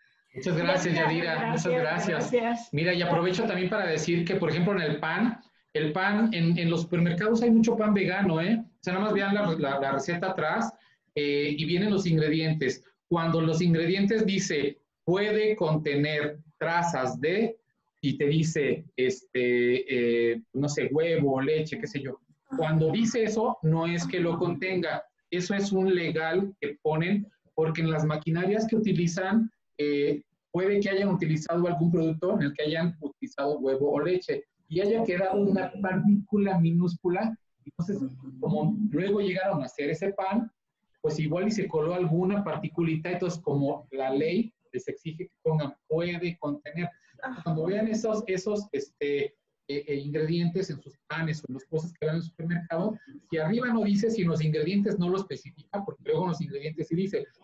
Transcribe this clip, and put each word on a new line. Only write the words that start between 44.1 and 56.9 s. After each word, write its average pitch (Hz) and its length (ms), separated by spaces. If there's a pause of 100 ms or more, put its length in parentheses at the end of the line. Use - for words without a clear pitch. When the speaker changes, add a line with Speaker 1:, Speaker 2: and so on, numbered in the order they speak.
Speaker 1:
ley 165 420 (200)
les - 160
exige 160 380
que - 60 (100)
pongan 156 320 (140)
"puede 170 500
contener". 151 500 (560)
Cuando 160 220
vean 208 220
esos, 214 380
esos, 202 460
este, 143 540 (420)
eh, 143 180
eh, 147 100
ingredientes 160 760
en 143 120
sus - 140 (100)
panes 156 340
o - 80
en 127 60
las 135 120
cosas 160 260
que - 140
van 156 100
en 170 60
el 165 40
supermercado, 170 720 (340)
si 165 80
arriba 220 340
no 220 120
dice, 202 260
si 220 140
los 156 180
ingredientes 175 560
no 175 100
lo 185 100
especifican, 196 680
porque - 200
luego 156 200
en 175 60
los 160 100
ingredientes 143 480
sí 165 80